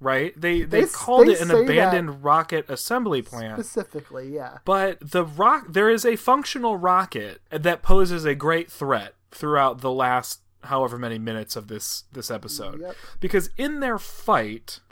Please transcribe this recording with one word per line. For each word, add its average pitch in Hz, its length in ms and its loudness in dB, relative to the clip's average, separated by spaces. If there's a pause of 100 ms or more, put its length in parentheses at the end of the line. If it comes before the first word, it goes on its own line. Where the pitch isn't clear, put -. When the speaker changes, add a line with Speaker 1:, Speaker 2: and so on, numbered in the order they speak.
Speaker 1:
right? 135 400 -2
They, 170 220 0
they 156 180 2
Speaker 2:
They - 20 6
s-, 359 120 0
Speaker 1:
called 240 340 6
Speaker 2:
they - 40 6
Speaker 1:
it 170 80 0
an 170 80 -2
Speaker 2:
say 165 80 4
that 226 140 6
Speaker 1:
abandoned 165 540 2
rocket 156 440 2
assembly 190 540 -4
plant. 113 380 -12
Speaker 2:
specifically, 139 720 -10
yeah. 135 300 -12
Speaker 1:
But 190 360 -2
the 170 240 -2
rock, 214 460 2
there 196 200 2
is 226 140 0
a 233 120 2
functional 247 600 0
rocket 180 640 -2 (100)
that 160 320 -2
poses 175 420 8
a 147 100 0
great 160 360 -2
threat 120 440 -4 (180)
throughout 139 480 0
the 131 120 -2
last 127 480 -2 (240)
however 127 340 -2
many 117 200 -8
minutes 110 380 -8
of 107 120 -14
this, - 440 -10
this - 180 -12
episode. 107 520 -10
Speaker 2:
Yep. 180 120 -12 (240)
Speaker 1:
Because 185 380 0
in 294 240 -4
their 247 180 -2
fight, - 840 -4 (120)